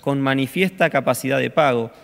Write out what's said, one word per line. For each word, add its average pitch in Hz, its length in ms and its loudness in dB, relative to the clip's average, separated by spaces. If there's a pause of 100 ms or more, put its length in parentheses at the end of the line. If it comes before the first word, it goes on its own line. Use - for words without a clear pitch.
con 139 180 -2
manifiesta 135 720 0
capacidad 131 500 0
de 127 100 -2
pago 123 400 0 (140)